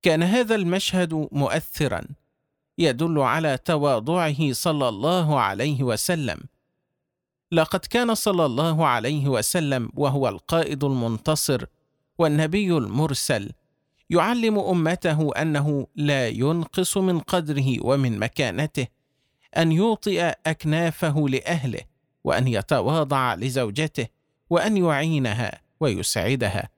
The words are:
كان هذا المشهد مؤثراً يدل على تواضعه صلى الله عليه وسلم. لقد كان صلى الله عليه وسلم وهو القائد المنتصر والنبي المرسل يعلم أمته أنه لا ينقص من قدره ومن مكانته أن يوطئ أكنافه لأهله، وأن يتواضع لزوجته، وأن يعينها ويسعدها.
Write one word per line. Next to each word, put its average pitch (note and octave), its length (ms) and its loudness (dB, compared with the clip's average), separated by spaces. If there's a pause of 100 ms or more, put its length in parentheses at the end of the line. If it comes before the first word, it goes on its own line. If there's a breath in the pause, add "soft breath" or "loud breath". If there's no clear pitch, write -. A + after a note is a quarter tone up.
كان E3 220 4
هذا A3+ 320 2
المشهد F3 760 0
مؤثراً C#3+ 680 -2 (760)
يدل D#3 420 2
على C#3 380 2
تواضعه D3 960 0
صلى D3 360 0
الله D#3 500 0
عليه A#2+ 440 0
وسلم. B2 540 -2 (1120)
لقد E3 280 2
كان A#3 360 0
صلى F3+ 300 0
الله D#3 420 0
عليه C3+ 400 0
وسلم C3 680 0
وهو C#3 320 0
القائد C#3+ 560 -2
المنتصر B2 840 -2 (520)
والنبي D#3+ 600 2
المرسل A#2+ 760 -2 (580)
يعلم G#3+ 500 2
أمته D#3+ 720 0 (100)
أنه D3 540 0
لا C#3+ 320 0
ينقص D#3+ 680 -2
من F#3 220 2
قدره C#3+ 680 0
ومن B2+ 340 2
مكانته B2 680 -2 (680)
أن E3 140 4
يوطئ F3+ 600 0 (120)
أكنافه D#3 840 0
لأهله، C3 520 -2 (420)
وأن B2 240 2
يتواضع C3 880 0
لزوجته، B2 720 -2 (420)
وأن G3 280 2
يعينها C#3 840 0 (180)
ويسعدها. G#2 1000 0